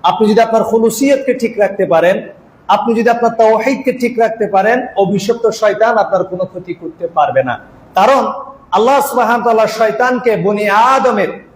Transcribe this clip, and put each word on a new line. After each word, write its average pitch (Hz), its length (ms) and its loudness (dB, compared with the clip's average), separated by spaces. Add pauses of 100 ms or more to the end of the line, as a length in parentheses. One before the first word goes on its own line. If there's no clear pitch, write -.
আপনি 208 260 0
যদি 214 120 4
আপনার 226 220 2
খুলুসিয়তকে 254 680 0
ঠিক 226 260 -4
রাখতে 196 260 0
পারেন, 170 440 0 (380)
আপনি 220 280 2
যদি 226 140 2
আপনার 233 220 0
তাওহীদকে 226 640 2
ঠিক 233 260 -4
রাখতে 220 280 0
পারেন, 214 400 0 (100)
অভিশপ্ত 202 520 0
শয়তান 220 480 0
আপনার 190 260 0
কোনো 185 220 -6
ক্ষতি 175 280 -12
করতে 165 340 -10
পারবে 135 360 0
না। 123 160 -4 (360)
কারণ 226 320 2 (440)
আল্লাহ 254 300 2
সুবহানাহু 240 440 -2
ওয়া - 0 -
তাআলা 220 220 2
শয়তানকে 226 680 0
বনি 202 320 -2
আদমের 233 840 0